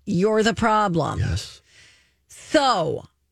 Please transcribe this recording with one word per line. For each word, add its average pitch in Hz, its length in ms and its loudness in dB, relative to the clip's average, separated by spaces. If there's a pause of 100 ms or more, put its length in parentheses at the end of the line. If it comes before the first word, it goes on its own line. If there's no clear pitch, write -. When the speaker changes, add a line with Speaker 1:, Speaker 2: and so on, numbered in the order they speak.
Speaker 1:
you're 208 380 2
the 226 100 2
problem. 202 640 0
Speaker 2:
Yes. - 420 -6 (680)
Speaker 1:
So, 247 760 0 (280)